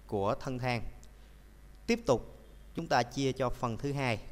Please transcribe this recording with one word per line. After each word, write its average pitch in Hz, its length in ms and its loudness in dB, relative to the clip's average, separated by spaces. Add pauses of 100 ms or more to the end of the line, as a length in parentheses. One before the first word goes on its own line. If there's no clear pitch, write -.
của 104 280 2
thân 131 240 -4
thang. 120 240 0 (1040)
Tiếp 226 180 4
tục, - 320 2 (380)
chúng 170 120 -2
ta 127 160 6
chia 135 280 2
cho 131 180 0
phần 120 280 -2
thứ 143 160 -2
hai 131 260 0 (120)